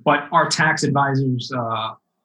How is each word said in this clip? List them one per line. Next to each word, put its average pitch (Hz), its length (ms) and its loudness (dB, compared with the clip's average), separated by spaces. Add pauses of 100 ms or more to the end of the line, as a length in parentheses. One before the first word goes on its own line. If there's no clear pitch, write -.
But 147 280 2
our 160 160 4
tax 156 360 0
advisors, 135 680 0
uh, 113 420 -4 (300)